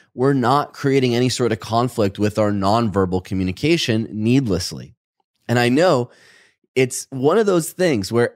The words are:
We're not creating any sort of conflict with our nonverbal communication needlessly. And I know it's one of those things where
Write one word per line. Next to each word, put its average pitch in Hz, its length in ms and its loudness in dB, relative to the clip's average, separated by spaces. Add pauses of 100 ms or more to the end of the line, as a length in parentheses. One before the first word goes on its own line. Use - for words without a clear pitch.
(140)
We're 135 200 2
not 135 400 2
creating 131 420 0
any 127 140 2
sort 117 220 -2
of 110 80 -4
conflict 113 600 -2
with 104 180 0
our 104 140 0
nonverbal 98 720 0
communication 110 880 -2
needlessly. 107 840 -2 (520)
And 120 120 0
I 120 100 2
know 139 400 2 (640)
it's 131 340 -2
one 139 280 0
of 226 80 2
those 175 260 0
things 135 400 -2
where 117 240 0